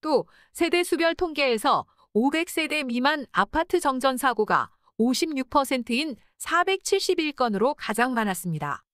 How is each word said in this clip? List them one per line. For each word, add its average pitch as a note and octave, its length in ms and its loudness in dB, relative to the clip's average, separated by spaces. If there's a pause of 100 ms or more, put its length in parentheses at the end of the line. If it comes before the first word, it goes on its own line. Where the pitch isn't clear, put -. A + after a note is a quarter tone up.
또 C4+ 260 0 (260)
세대 E4+ 320 2
수별 E4 300 0
통계에서 C#4 720 0 (260)
오백 C#4+ 360 2
세대 D4+ 360 -2
미만 B3+ 480 -2
아파트 D#4+ 480 0
정전사고가 B3+ 920 0 (280)
오십육 C4 520 0
퍼센트인 C4 680 -2 (220)
사백칠십일 F4+ 960 0
건으로 A#3 420 0
가장 A#3+ 400 -2
많았습니다. E3+ 800 -4